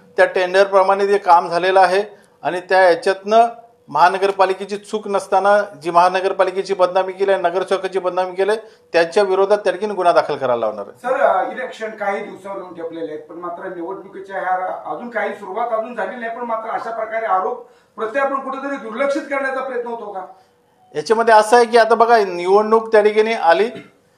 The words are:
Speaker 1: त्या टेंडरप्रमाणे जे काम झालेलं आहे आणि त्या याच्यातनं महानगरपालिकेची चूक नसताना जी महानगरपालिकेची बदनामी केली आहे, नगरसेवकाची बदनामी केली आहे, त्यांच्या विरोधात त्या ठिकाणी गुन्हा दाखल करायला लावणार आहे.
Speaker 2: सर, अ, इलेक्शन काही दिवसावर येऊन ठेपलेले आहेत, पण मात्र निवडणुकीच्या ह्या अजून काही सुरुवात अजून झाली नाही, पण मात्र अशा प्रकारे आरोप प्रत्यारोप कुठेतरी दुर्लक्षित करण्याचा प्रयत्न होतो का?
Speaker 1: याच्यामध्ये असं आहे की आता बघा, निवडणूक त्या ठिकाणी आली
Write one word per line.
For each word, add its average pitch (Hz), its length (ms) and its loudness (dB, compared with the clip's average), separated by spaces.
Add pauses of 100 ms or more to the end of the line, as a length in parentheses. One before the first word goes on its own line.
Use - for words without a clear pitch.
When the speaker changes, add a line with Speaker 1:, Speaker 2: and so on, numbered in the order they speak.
(180)
Speaker 1:
त्या 185 80 6
टेंडरप्रमाणे 196 840 2
जे 202 100 2
काम 180 320 4
झालेलं 185 300 2
आहे 185 240 4 (400)
आणि 165 160 -4
त्या 185 300 4
याच्यातनं 196 580 2 (400)
महानगरपालिकेची 190 920 2
चूक 208 300 -10
नसताना 196 540 2
जी 147 280 -10
महानगरपालिकेची 185 840 2
बदनामी 185 400 0
केली 196 180 0
आहे, 190 100 0
नगरसेवकाची 185 580 -2
बदनामी 180 360 -4
केली 196 160 0
आहे, 220 80 -2 (340)
त्यांच्या 170 300 2
विरोधात 196 340 2
त्या 190 160 -2
ठिकाणी 202 200 -6
गुन्हा 175 200 2
दाखल 151 220 2
करायला 127 200 0
लावणार 107 320 -4
आहे. - 100 -20
Speaker 2:
सर, 254 240 -4
अ, - 300 2
इलेक्शन - 380 -10
काही 202 340 -6
दिवसावर 190 340 -14
येऊन 180 160 -14
ठेपलेले 165 380 -10
आहेत, 156 120 -12
पण 160 120 -20
मात्र 175 400 -10
निवडणुकीच्या 190 640 -12
ह्या 185 520 -6
अजून 233 180 -10
काही 202 240 -6
सुरुवात 202 380 -8
अजून 226 240 -6
झाली 214 200 -8
नाही, 233 240 -10
पण 240 60 -8
मात्र 226 240 -6
अशा 226 220 -8
प्रकारे 220 340 -6
आरोप 196 440 -4 (260)
प्रत्यारोप 269 440 -4
कुठेतरी 269 380 -8
दुर्लक्षित 277 440 -4
करण्याचा 262 400 -4
प्रयत्न 240 260 -6
होतो 214 240 -10
का? 190 100 -10 (720)
Speaker 1:
याच्यामध्ये 220 380 2
असं 214 220 6
आहे 240 100 6
की 226 120 2
आता 220 180 4
बघा, 233 220 4
निवडणूक 208 720 0
त्या 214 100 6
ठिकाणी 214 320 2
आली 196 360 2 (480)